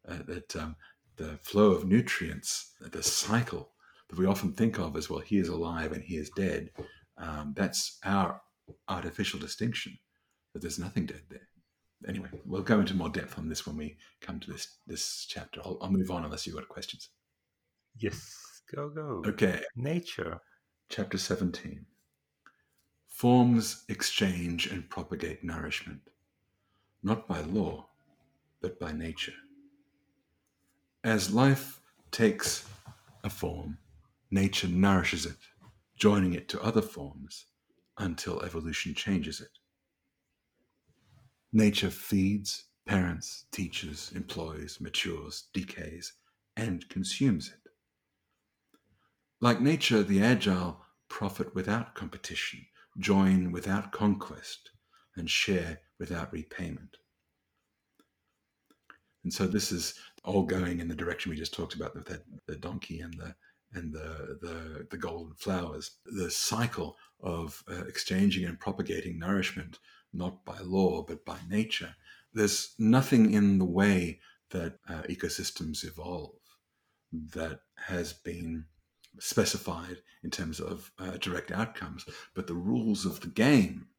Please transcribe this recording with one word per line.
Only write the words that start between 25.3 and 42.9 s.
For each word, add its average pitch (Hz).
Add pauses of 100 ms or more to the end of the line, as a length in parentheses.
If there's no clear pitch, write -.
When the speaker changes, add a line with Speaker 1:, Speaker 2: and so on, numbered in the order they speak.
Speaker 1:
nourishment, 76 (1000)
not 107
by 82
law, 85 (760)
but 92
by 80
nature. 80 (1700)
As 101
life 135 (320)
takes - (600)
a 101
form, 80 (520)
nature 98
nourishes 90
it, 76 (600)
joining 98
it -
to -
other 113
forms - (520)
until 87
evolution 82
changes 80
it. - (1900)
Nature 104
feeds, 98 (220)
parents, 87